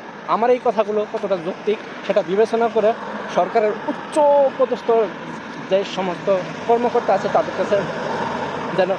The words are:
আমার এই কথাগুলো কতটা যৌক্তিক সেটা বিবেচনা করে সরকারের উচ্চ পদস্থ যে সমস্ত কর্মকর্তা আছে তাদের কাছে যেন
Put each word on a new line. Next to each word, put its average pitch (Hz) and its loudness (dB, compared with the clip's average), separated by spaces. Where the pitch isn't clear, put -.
আমার 208 2
এই 247 4
কথাগুলো 208 0
কতটা 196 -2
যৌক্তিক 185 -4
সেটা 196 2
বিবেচনা 220 2
করে 220 2
সরকারের 202 2
উচ্চ - -4
পদস্থ 247 0
যে 190 4
সমস্ত 185 0
কর্মকর্তা 233 2
আছে 196 0
তাদের 165 2
কাছে 196 2
যেন 185 2